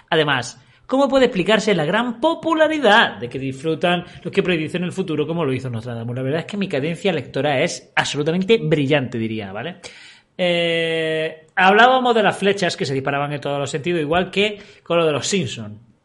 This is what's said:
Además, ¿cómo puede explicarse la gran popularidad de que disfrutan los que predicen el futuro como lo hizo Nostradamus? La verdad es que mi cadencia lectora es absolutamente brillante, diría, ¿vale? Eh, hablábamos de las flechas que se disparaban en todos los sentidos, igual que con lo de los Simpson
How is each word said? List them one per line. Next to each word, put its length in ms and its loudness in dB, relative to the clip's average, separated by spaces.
Además, 560 0
¿cómo 220 2
puede 160 4
explicarse 500 2
la 100 0
gran 360 -2
popularidad 960 2
de 120 -8
que 120 -8
disfrutan 640 -2
los 100 -10
que 120 0
predicen 400 -2
el 80 -4
futuro 340 -2
como 180 -2
lo 80 0
hizo 160 -4
Nostradamus? 460 -8
La 80 -6
verdad 180 -2
es 60 -8
que 120 -8
mi 100 -4
cadencia 440 -2
lectora 480 -2
es 360 -4
absolutamente 640 2
brillante, 600 0
diría, 320 -6
¿vale? 280 -10
Eh, 1160 -2
hablábamos 580 6
de 80 4
las 160 2
flechas 380 0
que 100 -4
se 80 -2
disparaban 380 -2
en 80 -6
todos 180 -4
los 100 -4
sentidos, 320 -2
igual 300 0
que 280 -2
con 120 0
lo 80 4
de 80 2
los 140 -4
Simpson 540 -4